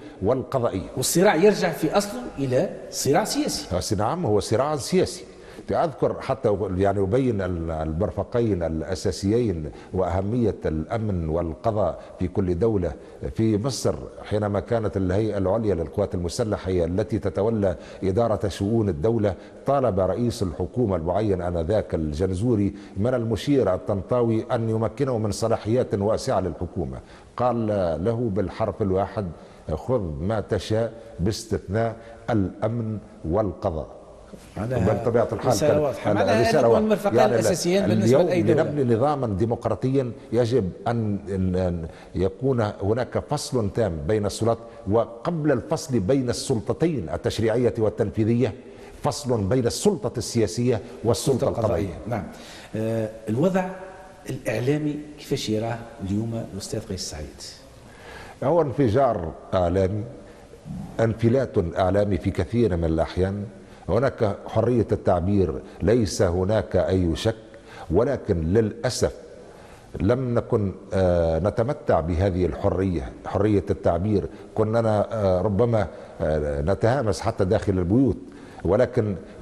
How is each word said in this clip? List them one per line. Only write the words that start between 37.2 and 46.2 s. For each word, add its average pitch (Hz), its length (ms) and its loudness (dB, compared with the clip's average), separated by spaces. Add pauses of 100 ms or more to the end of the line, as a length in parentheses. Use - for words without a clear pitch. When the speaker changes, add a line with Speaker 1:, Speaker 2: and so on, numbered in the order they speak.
Speaker 1:
ال-، - 40 2
Speaker 2:
الأساسيان 190 540 2
بالنسبة 110 180 4
Speaker 1:
اليوم 143 200 6
Speaker 2:
لأي 175 160 2
دولة. 113 200 4
Speaker 1:
لنبني 143 320 2
نظاما 135 320 2
ديمقراطيا 117 840 0 (200)
يجب 113 380 2 (180)
أن، 110 300 0 (100)
أن، 92 280 0
أن 87 300 0 (280)
يكون 117 460 0 (220)
هناك 113 360 0
فصل 123 520 -2
تام 107 220 0 (160)
بين 107 180 2
السلطات، 113 320 0 (320)
وقبل 147 640 0
الفصل 127 480 -2
بين 123 300 2